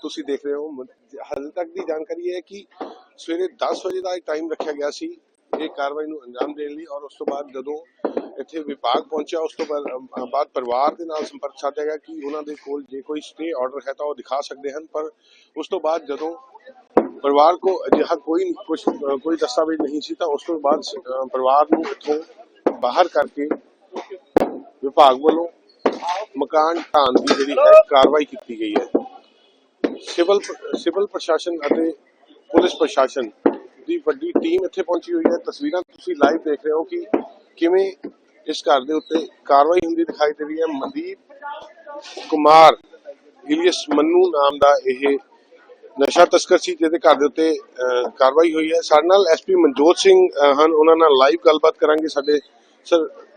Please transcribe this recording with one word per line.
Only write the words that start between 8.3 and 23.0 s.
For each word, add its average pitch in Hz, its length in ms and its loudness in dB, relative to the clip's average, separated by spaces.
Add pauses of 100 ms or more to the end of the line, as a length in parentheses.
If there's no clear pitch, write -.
ਇੱਥੇ 156 200 -12
ਵਿਭਾਗ 143 440 -4
ਪਹੁੰਚਿਆ, 156 360 -8
ਉਸ 160 180 -8
ਤੋਂ 165 80 -6
ਬਾਅਦ, 147 180 -6
ਅ, 127 480 -12
ਬਾਅਦ 143 160 -2
ਪਰਿਵਾਰ 131 480 -2
ਦੇ 165 100 -14
ਨਾਲ 156 200 -8
ਸੰਪਰਕ 143 320 -14
ਸਾਧਿਆ 147 280 -6
ਗਿਆ 156 120 -6
ਕਿ 156 280 -16
ਉਹਨਾਂ 151 180 -8
ਦੇ 147 120 -12
ਕੋਲ 143 340 -12
ਜੇ 135 120 -14
ਕੋਈ 151 200 -10
ਸਟੇ 165 300 -12
ਆਰਡਰ 131 360 -6
ਹੈ 139 60 -10
ਤਾਂ 147 120 -10
ਉਹ 147 100 -6
ਦਿਖਾ 131 260 -8
ਸਕਦੇ 139 300 -12
ਹਨ, 156 140 -14
ਪਰ 156 240 -10 (480)
ਉਸ 151 100 -10
ਤੋਂ 190 120 -6
ਬਾਅਦ 156 260 -4
ਜਦੋਂ 147 300 -8 (680)
ਪਰਿਵਾਰ 143 540 2
ਕੋ 185 300 -4
ਅਜਿਹਾ 151 300 0
ਕੋਈ 165 380 -4 (140)
ਕੁਛ, 160 220 -6
ਅ, 139 340 -4
ਕੋਈ 165 120 -2
ਦਸਤਾਵੇਜ਼ 156 460 -4
ਨਹੀਂ 147 200 -6
ਸੀ 330 140 -12
ਤਾਂ 175 120 -6
ਉਸ 143 200 -4
ਤੋਂ 165 120 -6
ਬਾਅਦ 143 220 0
ਸ-, - 140 -14
ਅ, 131 380 -8
ਪਰਿਵਾਰ 131 400 2
ਨੂੰ 160 180 0
ਇੱਥੋਂ 151 320 -6 (560)
ਬਾਹਰ 143 280 2